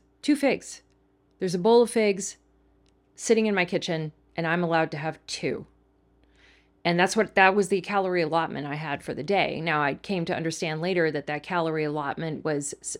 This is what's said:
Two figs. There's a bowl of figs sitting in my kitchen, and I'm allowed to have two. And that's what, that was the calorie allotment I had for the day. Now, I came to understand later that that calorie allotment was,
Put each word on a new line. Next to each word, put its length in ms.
Two 140
figs. 460
There's 120
a 40
bowl 220
of 80
figs 480
sitting 320
in 60
my 120
kitchen, 480
and 100
I'm 160
allowed 280
to 60
have 300
two. 380
And 120
that's 200
what, 180
that 180
was 140
the 140
calorie 400
allotment 440
I 100
had 280
for 100
the 100
day. 360
Now, 240
I 120
came 280
to 120
understand 440
later 320
that 160
that 160
calorie 400
allotment 640
was, 540